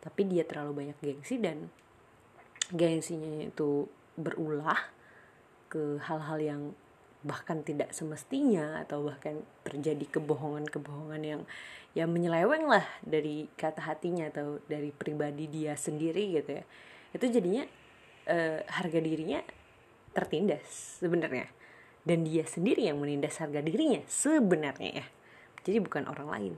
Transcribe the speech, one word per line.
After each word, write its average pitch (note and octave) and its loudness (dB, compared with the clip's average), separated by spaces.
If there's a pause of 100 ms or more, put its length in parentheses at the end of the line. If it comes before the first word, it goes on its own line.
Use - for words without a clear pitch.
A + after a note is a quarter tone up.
Tapi - -4
dia F3+ 4
terlalu D3 -4
banyak C#3+ -10
gengsi C#3+ -4
dan E3+ -2 (1040)
gengsinya D#3+ 0
itu D3 0 (320)
berulah D#3 0 (920)
ke D3 -2
hal-hal D#3 -4
yang D3 -2 (600)
bahkan D3+ -4
tidak D3 -2
semestinya, D#3+ 2
atau D3 -2
bahkan D3+ -6 (180)
terjadi D3 -2
kebohongan-kebohongan D3+ -2
yang D3+ -4 (520)
ya E3 2
menyeleweng F3 4
lah G#3+ 8 (220)
dari D3+ 0
kata D#3 -2
hatinya E3 -2
atau D3 -6
dari D3 -4
pribadi D3 -4
dia D3+ -4
sendiri E3 0
gitu C#3+ -4
ya. - -12 (480)
Itu - 0
jadinya, A3+ 4 (680)
eh, D#3+ 2
harga E3 0
dirinya D#3+ 0 (720)
tertindas - 0
sebenarnya. E3 0 (500)
Dan E3 4
dia D#3 0
sendiri G3+ 2
yang D3 0
menindas C#3+ 0
harga D3 -2
dirinya F#3+ 2
sebenarnya F3+ 2
ya. - -16 (600)
Jadi G3+ 4
bukan - -4
orang D3 -6
lain. G3 -4